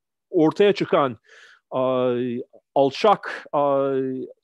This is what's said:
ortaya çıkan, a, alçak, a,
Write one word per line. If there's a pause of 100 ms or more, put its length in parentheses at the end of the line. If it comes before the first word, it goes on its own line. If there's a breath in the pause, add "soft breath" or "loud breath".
(300)
ortaya
çıkan, (520 soft breath)
a, (640)
alçak,
a, (520)